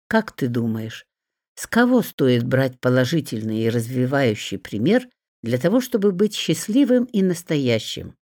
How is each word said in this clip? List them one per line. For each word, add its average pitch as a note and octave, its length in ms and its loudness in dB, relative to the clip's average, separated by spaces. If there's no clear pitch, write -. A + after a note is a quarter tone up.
как A3 240 0
ты - 160 -4
думаешь, A2+ 580 -4
с - 120 -12
кого B3 340 4
стоит B2 440 0
брать B2+ 340 0
положительный B2+ 800 0
и A2+ 100 0
развивающий B2 880 0
пример F3+ 500 0
для A#2 140 -2
того, F#3 240 2
чтобы G#3 300 0
быть G#3 220 0
счастливым A#3+ 720 0
и G#3+ 160 -2
настоящим? C#3+ 1000 -2